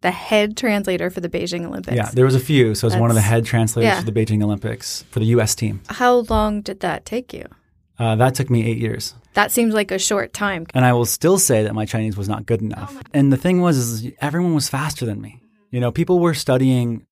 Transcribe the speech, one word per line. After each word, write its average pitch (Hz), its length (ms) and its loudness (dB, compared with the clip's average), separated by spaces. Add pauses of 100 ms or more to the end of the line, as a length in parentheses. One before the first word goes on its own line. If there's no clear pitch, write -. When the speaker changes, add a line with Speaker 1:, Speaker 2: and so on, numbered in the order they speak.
Speaker 1:
The 180 80 0
head 214 460 0
translator 196 540 -2
for 180 100 -10
the 170 80 -6
Beijing 175 380 -6
Olympics. 175 280 -6
Speaker 2:
Yeah, 110 200 0
there 127 100 6
was 131 100 4
a 127 60 4
few. 127 340 4
So - 120 -2
I - 20 4
was 107 80 2
one 117 140 4
of 113 60 2
the 110 40 4
Speaker 1:
That's 104 100 2
Speaker 2:
head 117 140 2
translators 113 480 0
Speaker 1:
Yeah. 92 80 0
Speaker 2:
for 110 100 -4
the - 20 -6
Beijing 107 300 0
Olympics 104 680 -4
for - 80 -4
the 110 80 0
U 117 160 4
S 107 120 0
team. 107 360 -4
Speaker 1:
How 247 400 2
long 214 320 0
did 196 180 -10
that 175 240 -6
take 247 300 -8
you? - 100 -14 (540)
Speaker 2:
Uh, 113 180 0
that 131 180 4
took 135 140 -2
me 117 180 2
eight 113 120 -2
years. 110 340 -6 (220)
Speaker 1:
That - 180 0
seems 226 220 2
like 208 160 0
a 185 80 -2
short 196 340 -2
time. 185 400 -4
Speaker 2:
And 127 140 4
I 123 80 6
will 120 100 2
still 170 340 2
say 110 260 2
that 107 100 -4
my 107 100 -2
Chinese 110 320 -4
was 101 140 -6
not 101 160 -6
good 113 160 0
enough. 107 300 -8
Speaker 1:
Oh - 20 -18
my - 80 -16 (100)
Speaker 2:
And 139 180 4
the 131 60 4
thing 180 240 2
was, 175 160 4
is 117 360 -4 (100)
everyone 165 320 -2
was 147 160 -2
faster 143 340 -6
than 107 160 -6
me. 107 220 -18 (280)
You 123 100 -4
know, 120 120 0
people 175 260 2
were 170 160 2
studying 127 760 0